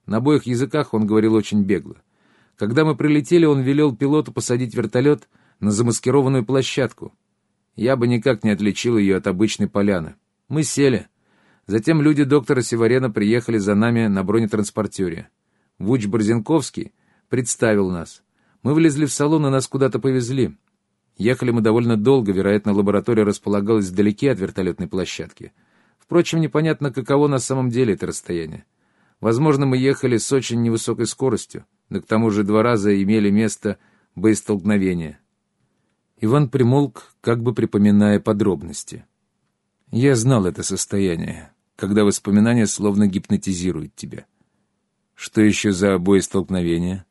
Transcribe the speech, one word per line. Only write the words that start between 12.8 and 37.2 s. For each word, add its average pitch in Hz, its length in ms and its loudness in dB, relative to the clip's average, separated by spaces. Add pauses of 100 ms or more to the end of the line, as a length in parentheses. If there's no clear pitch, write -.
приехали 110 480 0
за 101 180 2
нами 113 320 2
на 98 160 0
бронетранспортёре. 101 1080 -4 (500)
Вуч 107 260 -2
Борзенковский 117 880 -2 (340)
представил 113 640 0
нас. 85 340 -10 (400)
Мы 123 100 0
влезли 156 320 2
в 131 60 -4
салон, 151 360 0
и - 20 0
нас 135 180 0
куда-то 131 320 -2
повезли. 127 560 -2 (600)
Ехали 123 340 0
мы 117 100 0
довольно 117 360 2
долго, 113 340 2
вероятно, 98 420 0
лаборатория 104 500 2
располагалась 101 640 0
вдалеке 104 440 0
от 101 80 -4
вертолётной 90 480 -4
площадки. - 640 -8 (460)
Впрочем, 165 420 0
непонятно, 151 520 -2
каково 143 360 0
на 139 120 0
самом 131 300 -2
деле 117 260 0
это 90 120 -8
расстояние. 85 580 -8 (560)
Возможно, 139 440 2
мы 131 120 0
ехали 131 400 0
с - 140 -4
очень 117 300 -2
невысокой 113 460 -2
скоростью, - 580 -4 (240)
да 98 100 -6
к - 60 -10
тому 110 260 0
же 104 120 0
два 107 200 2
раза 104 380 2
имели 104 280 2
место 104 480 -2 (380)
боестолкновения. 95 1040 -2 (1000)
Иван 127 300 2
примолк, 131 720 0